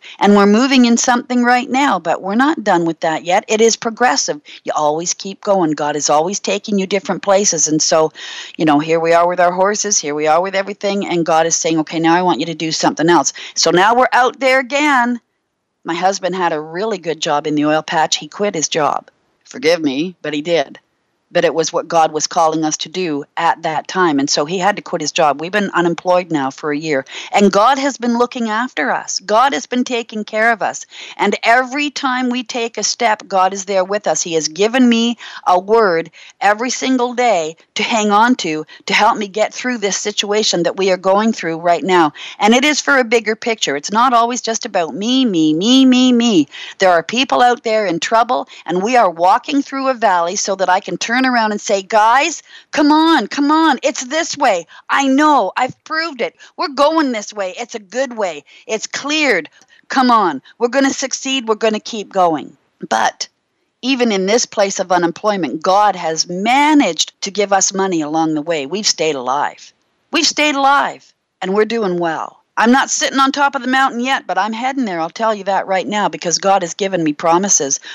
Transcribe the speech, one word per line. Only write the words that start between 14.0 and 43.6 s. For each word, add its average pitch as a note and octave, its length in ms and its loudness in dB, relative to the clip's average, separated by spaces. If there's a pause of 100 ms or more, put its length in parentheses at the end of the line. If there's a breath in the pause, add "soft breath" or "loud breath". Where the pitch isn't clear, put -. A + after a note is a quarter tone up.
out B3 260 2
there C4 220 2
again. B3+ 600 0 (600)
My E3 120 -6
husband F#3 420 -2
had F3 160 0
a D#3 80 -4
really F#3 380 -6
good D#3+ 220 -6
job D3 280 -2
in D3+ 80 0
the D3 100 0
oil D#3 160 2
patch. E3 360 -2
He D3+ 100 -14
quit G3+ 260 -4
his D#3+ 140 -4
job. - 420 -2 (320)
Forgive D#3 380 -2
me, D3+ 420 -2
but D3+ 120 -6
he D3 80 -4
did. D#3+ 360 -2 (560)
But F3 120 2
it C#3+ 80 0
was D#3+ 180 -2
what D#3 160 -4
God D#3+ 240 2
was D3+ 140 -4
calling D#3+ 360 0
us D#3 140 -2
to - 140 -10
do D#3 340 -4 (140)
at E3 240 0
that D#3+ 260 -4
time. E3 320 0
And C#3+ 80 0
so - 160 0
he E3+ 140 -4
had G3 180 0
to - 60 -12
quit - 180 -6
his D3 120 -8
job. D3 280 2
We've E3 100 -8
been G3+ 200 -2
unemployed F3 600 0
now C#3+ 200 -2
for D3+ 200 -6
a D3 60 -2
year. D3 300 -2 (260 loud breath)
And G3+ 180 4
God A#3 280 4
has C4+ 180 -2
been A#3 220 -2
looking A#3+ 320 -2
after B3 400 -4
us. - 300 -4
God A3 340 2
has C#4 100 -6
been B3 180 -2
taking A#3 420 -6
care A3 280 0
of G#3+ 80 -4
us. C#3+ 240 -6 (320 loud breath)
And G3 260 0
every B3+ 460 0
time B3+ 400 -4
we B3 140 -4
take A#3 340 -6
a G#3+ 80 -6
step, G#3+ 420 -2
God F#3+ 280 2
is G3 100 -10
there F#3+ 180 0
with G3+ 240 -4
us. D#3 140 0
He E3+ 140 -4
has D#3 140 0
given A3+ 420 2
me A#3 260 0 (300 loud breath)
a F3+ 120 4
word F#3+ 520 2 (320 loud breath)
every G#3+ 260 2
single B3 460 -2
day F#3+ 420 0 (200 soft breath)
to G#3+ 60 -2
hang G#3 280 0
on A3+ 240 6
to, D#3 320 -4 (180 loud breath)
to - 80 -4
help G#3 240 2
me G#3 100 -6
get G3+ 280 -4
through B3 240 -4
this G3 180 -4
situation G#3 680 -2
that D#3+ 120 -2
we F#3+ 140 0
are F#3 80 2
going G3 340 2
through E3 280 -6
right E3+ 220 2
now. E3+ 300 2 (280 loud breath)
And G#3 120 4
it B3+ 100 4
is D4 200 0
for C#4 160 2
a B3+ 60 2
bigger A3 320 -2
picture. G#3+ 380 -4